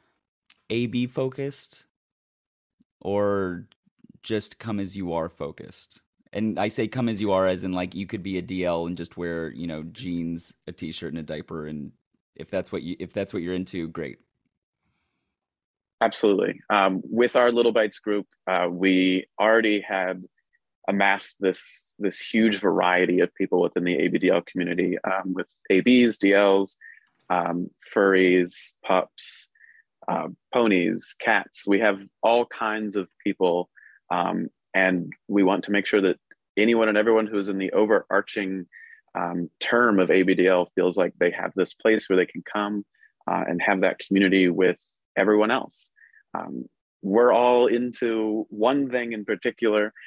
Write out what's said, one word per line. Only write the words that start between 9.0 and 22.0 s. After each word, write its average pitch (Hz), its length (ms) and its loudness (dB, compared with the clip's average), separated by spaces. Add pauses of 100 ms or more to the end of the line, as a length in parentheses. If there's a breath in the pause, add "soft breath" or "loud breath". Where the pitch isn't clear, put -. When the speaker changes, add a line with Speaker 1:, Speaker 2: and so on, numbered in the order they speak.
Speaker 1:
wear, 82 360 -6
you 76 140 -10
know, 78 180 -8
jeans, 85 680 -8 (140)
a 90 60 -12
t-shirt, 78 400 -10
and 82 60 -8
a 80 40 -8
diaper. 78 440 -10
And 76 260 -10 (420)
if - 160 -16
that's 92 220 -6
what 87 100 -6
you, 87 160 -10
if 90 140 -12
that's 98 200 -6
what 95 100 -6
you're 90 120 -4
into, 92 340 -6
great. 80 300 -10 (1800)
Speaker 2:
Absolutely. 107 680 2
Um, 95 360 2
with 117 320 0
our 120 160 4
Little 117 200 2
Bites 107 280 0
group, 104 260 -4 (220)
uh, 90 200 0
we 92 580 2 (140)
already 110 400 2
had 92 460 -6 (600)
amassed 98 540 0
this, - 580 -4
this 98 220 -4